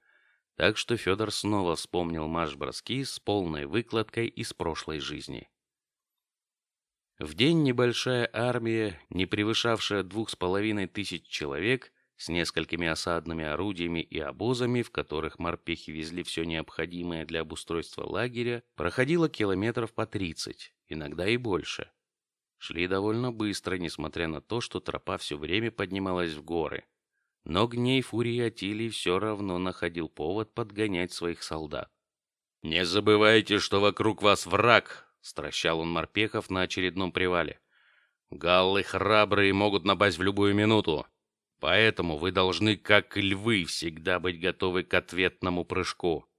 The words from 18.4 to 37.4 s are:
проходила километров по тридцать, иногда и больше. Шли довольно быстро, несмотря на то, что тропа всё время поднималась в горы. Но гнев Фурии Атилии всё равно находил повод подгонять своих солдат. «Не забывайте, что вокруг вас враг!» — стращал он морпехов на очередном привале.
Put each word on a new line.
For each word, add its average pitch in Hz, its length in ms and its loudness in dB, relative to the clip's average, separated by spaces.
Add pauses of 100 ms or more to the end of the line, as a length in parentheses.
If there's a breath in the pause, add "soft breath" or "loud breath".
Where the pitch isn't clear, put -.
проходила 139 540 2
километров 110 640 -2
по 113 100 -2
тридцать, - 680 -8 (140)
иногда 78 400 -6
и 117 80 2
больше. 107 540 -4 (680)
Шли 87 300 -4
довольно 107 420 -2
быстро, 104 460 -4
несмотря 82 500 -4
на 78 140 -4
то, 117 200 -6
что 92 200 -6
тропа - 360 -6
всё 76 220 -8
время 98 320 -4
поднималась 92 640 -4
в 73 80 -12
горы. 80 420 -4 (600)
Но 85 240 2
гнев 123 400 0
Фурии 117 320 -2
Атилии 110 480 -4
всё 95 320 0
равно 101 380 -2
находил 87 500 -4
повод 92 460 -4
подгонять 101 580 -2
своих 85 320 -4
солдат. 76 440 -6 (720)
«Не 82 220 2
забывайте, 104 760 6
что 98 200 2
вокруг 104 420 2
вас 101 220 6
враг!» — 101 640 4 (140)
стращал 80 600 -2
он 82 100 -2
морпехов 101 600 -2
на 92 120 0
очередном 90 500 -2
привале. 90 480 0 (680 soft breath)